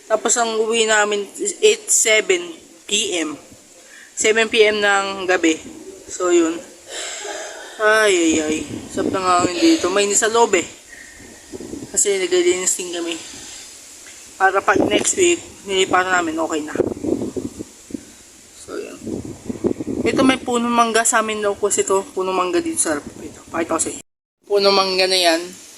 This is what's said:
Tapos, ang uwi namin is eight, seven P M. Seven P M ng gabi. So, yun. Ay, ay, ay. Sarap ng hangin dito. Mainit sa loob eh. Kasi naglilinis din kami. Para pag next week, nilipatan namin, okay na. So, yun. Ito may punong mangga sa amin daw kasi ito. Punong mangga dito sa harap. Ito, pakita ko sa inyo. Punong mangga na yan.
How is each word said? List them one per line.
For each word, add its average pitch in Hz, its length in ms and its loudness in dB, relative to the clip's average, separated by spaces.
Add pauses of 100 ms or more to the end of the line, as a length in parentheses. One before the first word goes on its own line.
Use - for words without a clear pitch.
Tapos, - 320 0
ang 226 200 0
uwi 226 280 2
namin 208 360 2 (120)
is - 240 -6
eight, 220 280 4
seven 190 640 2 (360)
P 202 320 -2
M. 151 160 -4 (800)
Seven 220 320 2
P 226 160 4
M 214 160 2
ng 196 480 0
gabi. 170 280 2 (520)
So, 180 240 -2
yun. 165 240 4 (1200)
Ay, 214 320 4
ay, 165 280 4
ay. 156 160 -2 (360)
Sarap - 200 -2
ng 190 120 -2
hangin 180 360 2
dito. 320 280 4
Mainit 202 320 2
sa 220 120 2
loob 226 240 4
eh. 165 100 0 (1300)
Kasi 196 280 0
naglilinis 180 560 2
din 180 160 -8
kami. 170 240 -6 (1200)
Para 190 240 2
pag 196 240 2
next - 320 0
week, 175 240 2 (240)
nilipatan 190 560 0
namin, 160 160 -4
okay 156 300 -2
na. 147 80 -10 (1800)
So, - 180 -14
yun. - 220 -12 (1040)
Ito 233 240 0
may 262 160 2
punong 240 300 -2
mangga 226 340 2
sa 226 160 2
amin 214 180 -6
daw 202 160 0
kasi 202 300 -2
ito. 196 160 2 (100)
Punong 185 240 -2
mangga 180 220 0
dito 165 180 -4
sa 156 220 -2
harap. 143 80 -10 (160)
Ito, - 260 -16
pakita 160 300 -2
ko - 20 -2
sa 151 140 -4
inyo. - 100 -16 (400)
Punong 196 320 2
mangga 190 320 2
na 185 100 2
yan. 170 220 4 (380)